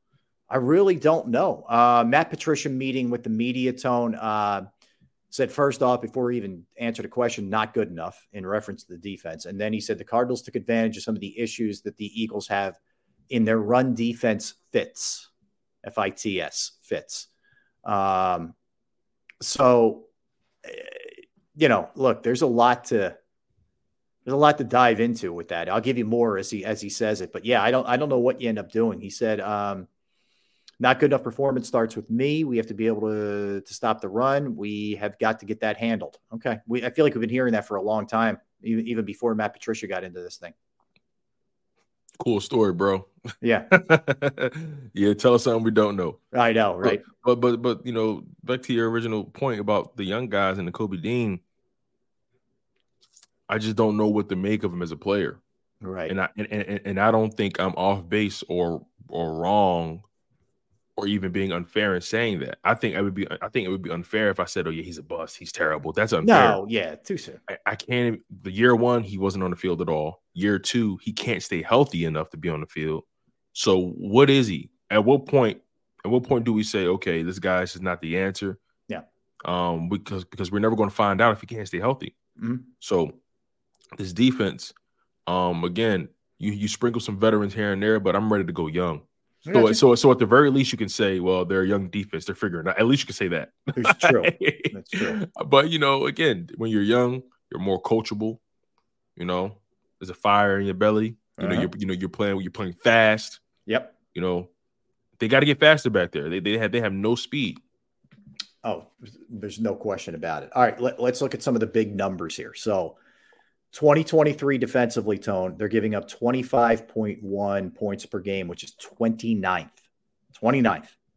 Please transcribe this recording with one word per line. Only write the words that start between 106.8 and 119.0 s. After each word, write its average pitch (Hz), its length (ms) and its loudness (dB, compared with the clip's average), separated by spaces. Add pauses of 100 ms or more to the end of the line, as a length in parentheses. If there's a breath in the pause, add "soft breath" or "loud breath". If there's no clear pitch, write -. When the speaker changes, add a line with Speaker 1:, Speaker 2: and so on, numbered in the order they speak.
Speaker 2:
have 101 120 -2
no 107 220 0
speed. 120 420 -6 (1080)
Speaker 1:
Oh, 113 220 -4 (420)
there's 104 320 -12
no 107 140 -2
question 92 400 -6
about 80 300 -6
it. - 100 -18
All 127 80 2
right, 117 180 2
let, 123 200 -2
let's 123 200 0
look 139 140 -2
at 127 80 -8
some 127 140 0
of 110 60 0
the 110 60 -2
big 107 280 0
numbers 92 400 -4
here. - 180 -14
So, 92 440 -4 (760 soft breath)
twenty 151 320 4
twenty-three 147 540 2
defensively, 120 600 0
Tone, 92 400 -4
they're 107 120 -4
giving 107 260 0
up 98 140 -6
twenty-five 120 800 2
point 104 340 -6
one 101 480 -2
points 101 340 -6
per 101 140 -8
game, 95 280 -4
which 85 160 -12
is - 120 -20
twenty-ninth. 110 1080 -2 (520)